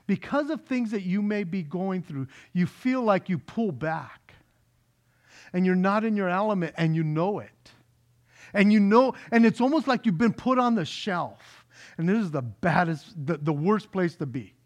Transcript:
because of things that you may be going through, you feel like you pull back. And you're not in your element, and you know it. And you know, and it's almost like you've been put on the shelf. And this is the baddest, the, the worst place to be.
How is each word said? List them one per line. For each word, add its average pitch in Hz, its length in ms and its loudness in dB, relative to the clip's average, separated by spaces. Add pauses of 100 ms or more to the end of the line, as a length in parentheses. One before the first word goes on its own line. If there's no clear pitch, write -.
because 277 440 -2
of 311 140 -6
things 247 280 -4
that 202 100 -4
you 180 180 -2
may 208 240 -2
be 180 180 -6
going 185 400 -6
through, 135 260 -8 (240)
you 180 140 2
feel 254 360 -2
like 202 260 2
you 175 100 -2
pull 226 320 -4
back. 151 640 -8 (1160)
And 185 140 0
you're 185 100 4
not 202 280 2
in 214 120 -2
your 190 140 -2
element, 190 480 -2
and 160 180 0
you 165 80 0
know 160 360 -2
it. - 300 -20 (840)
And 202 180 6
you 214 80 6
know, 226 340 6 (160)
and 233 140 6
it's - 160 4
almost 269 260 2
like 247 200 0
you've 175 120 2
been 226 140 4
put 254 260 -2
on 247 160 2
the 170 120 0
shelf. - 800 -8 (320)
And 165 100 0
this 214 100 2
is 196 120 -2
the 147 120 -2
baddest, 160 720 -2 (120)
the, 165 100 -2
the 147 160 0
worst 180 400 0
place 180 240 -2
to 156 100 -6
be. 120 260 -10 (140)